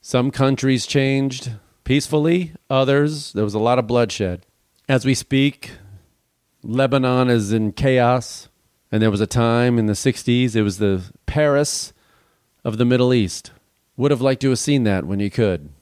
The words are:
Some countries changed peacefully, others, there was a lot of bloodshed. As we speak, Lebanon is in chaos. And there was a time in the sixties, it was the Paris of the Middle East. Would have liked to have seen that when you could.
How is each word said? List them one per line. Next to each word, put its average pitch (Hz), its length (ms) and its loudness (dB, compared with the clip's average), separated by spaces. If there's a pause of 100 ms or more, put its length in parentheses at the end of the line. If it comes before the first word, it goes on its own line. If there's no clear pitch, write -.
Some 127 280 0
countries 135 560 0
changed 135 640 -2 (320)
peacefully, 156 680 0 (180)
others, 143 640 0
there 104 100 0
was 101 100 -2
a 107 60 -2
lot 120 200 2
of 113 80 -6
bloodshed. 107 580 -2 (440)
As 131 160 2
we 131 100 2
speak, - 560 -2 (920)
Lebanon 127 680 0
is 107 240 2
in 110 180 0
chaos. 127 800 0 (420)
And 110 100 2
there 110 100 4
was 101 80 -2
a 104 80 0
time 120 500 2
in 110 100 0
the 104 80 0
sixties, 123 600 0
it 110 60 2
was 101 160 0
the 98 260 0 (220)
Paris 147 680 0 (720)
of 110 140 -4
the 120 80 2
Middle 123 280 2
East. 104 380 -2 (460)
Would 139 140 0
have 123 100 -2
liked 131 200 0
to 135 80 0
have 123 100 0
seen 139 240 0
that 95 220 0
when 98 140 -4
you 101 100 -2
could. 90 400 -2 (120)